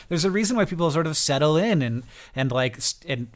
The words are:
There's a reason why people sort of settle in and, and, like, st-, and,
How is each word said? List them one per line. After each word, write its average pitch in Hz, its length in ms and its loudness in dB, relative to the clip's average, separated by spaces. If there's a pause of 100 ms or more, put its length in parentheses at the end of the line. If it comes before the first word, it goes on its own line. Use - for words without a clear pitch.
There's 170 160 0
a 190 60 2
reason 214 260 0
why 208 80 2
people 170 260 0
sort 156 160 0
of 156 80 -4
settle 151 440 2
in 190 240 2
and, 120 220 -4 (300)
and, 131 160 0
like, 127 300 -2
st-, - 300 -4
and, 120 260 -4